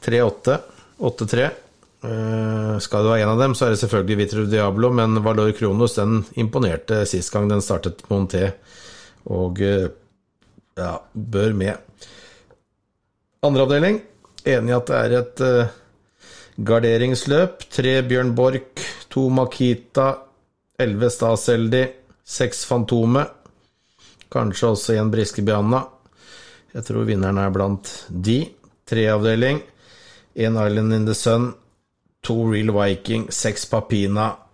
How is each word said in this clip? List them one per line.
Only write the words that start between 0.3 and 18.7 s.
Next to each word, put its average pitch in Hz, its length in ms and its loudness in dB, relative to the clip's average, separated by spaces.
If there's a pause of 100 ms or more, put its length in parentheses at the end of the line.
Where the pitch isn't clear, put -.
åtte 117 300 -4
tre. 131 220 0 (520)
Eh, 110 760 -2
skal 104 240 -2
du 110 60 4
ha 113 80 4
en 107 120 2
av 110 80 2
dem, 135 160 2
så 123 140 0
er - 80 4
det 98 40 -2
selvfølgelig 101 380 0
Vitro 104 280 0
Diablo, 104 460 2
men 110 300 2
Valor 107 320 2
Kronos, 107 420 0
den 107 280 0 (120)
imponerte 110 720 -2
sist 90 240 -4
gang 104 160 0
den 104 140 2
startet 92 480 -4
Monté, 95 440 0 (760)
og, 92 340 -2
eh, 98 260 2 (880)
ja, 87 240 -8 (160)
bør 107 400 -2
med. 92 220 -2 (1700)
Andre 139 240 4
avdeling, 175 340 2 (440)
enig 120 240 0
i 123 60 2
at 123 120 0
det 135 80 0
er 120 240 2
et, 120 220 -6
eh, 123 260 2 (960)
Garderingsløp, 120 1000 2 (100)
tre 131 220 0 (100)
Bjørn 127 320 0
Borch, 127 460 -2 (260)